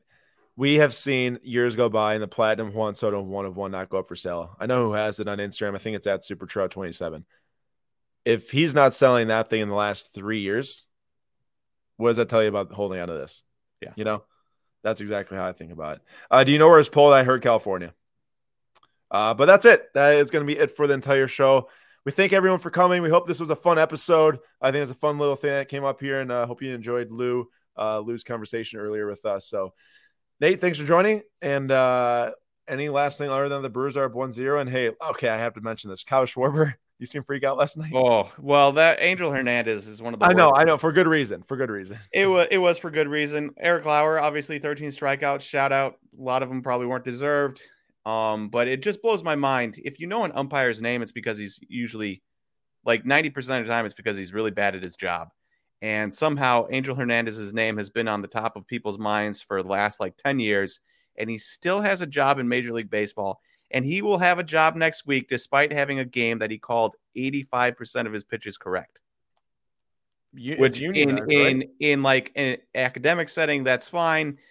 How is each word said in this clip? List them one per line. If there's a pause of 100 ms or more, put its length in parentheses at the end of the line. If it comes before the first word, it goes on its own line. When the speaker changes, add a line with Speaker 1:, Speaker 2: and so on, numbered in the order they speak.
(560)
Speaker 1:
We
have
seen
years
go
by
and
the
Platinum
Juan
Soto
one
of
one
not
go
up
for
sale.
I
know
who
has
it
on
Instagram.
I
think
it's
at
Super
Trout
twenty-seven. (1000)
If
he's
not
selling
that
thing
in
the
last
three
years, (1120)
what
does
that
tell
you
about
holding
on
to
this? (360)
Speaker 2:
Yeah.
Speaker 1:
You
know, (580)
that's
exactly
how
I
think
about
it. (280)
Uh,
do
you
know
where
it's
pulled?
I
heard
California. (1160)
Uh,
but
that's
it.
That
is
gonna
be
it
for
the
entire
show. (360)
We
thank
everyone
for
coming.
We
hope
this
was
a
fun
episode. (200)
I
think
it's
a
fun
little
thing
that
came
up
here,
and
I,
uh,
hope
you
enjoyed
Lou, (280)
uh,
Lou's
conversation
earlier
with
us.
So, (680)
Nate,
thanks
for
joining. (180)
And,
uh, (340)
any
last
thing
other
than
the
Brewers
are
up
one
zero?
And
hey, (200)
okay,
I
have
to
mention
this.
Kyle
Schwarber, (120)
<laughs>
you
seem
freak
out
last
night.
Speaker 2:
Oh,
well,
that
Angel
Hernandez
is
one
of
the
Speaker 1:
I
know,
Speaker 2:
worst.
Speaker 1:
I
know,
for
good
reason,
for
good
reason. (120)
Speaker 2:
It
wa-,
it
was
for
good
reason. (100)
Eric
Lauer,
obviously
thirteen
strikeouts,
shout
out. (200)
A
lot
of
them
probably
weren't
deserved. (420)
Um,
but
it
just
blows
my
mind.
If
you
know
an
umpire's
name,
it's
because
he's
usually, (640)
like,
ninety
percent
of
the
time,
it's
because
he's
really
bad
at
his
job. (520)
And
somehow
Angel
Hernandez's
name
has
been
on
the
top
of
people's
minds
for
the
last,
like,
ten
years, (360)
and
he
still
has
a
job
in
Major
League
Baseball. (300)
And
he
will
have
a
job
next
week,
despite
having
a
game
that
he
called (180)
eighty-five
percent
of
his
pitches
correct. (1300)
Speaker 1:
You,
Speaker 2:
Which
Speaker 1:
it's
unionized,
Speaker 2:
in,
Speaker 1:
right?
Speaker 2:
in, (160)
in,
like,
an (180)
academic
setting,
that's
fine. (120)